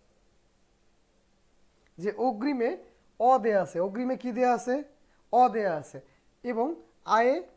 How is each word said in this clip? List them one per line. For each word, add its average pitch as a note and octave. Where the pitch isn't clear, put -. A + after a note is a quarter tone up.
যে F3+
অগ্রিমে B3
অ A#3+
দেয়া G#3
আছে। E3+
অগ্রিমে A#3+
কি B3
দেয়া B3
আছে? B3
অ B3
দেয়া G3+
আছে -
এবং B3
আয়ে B3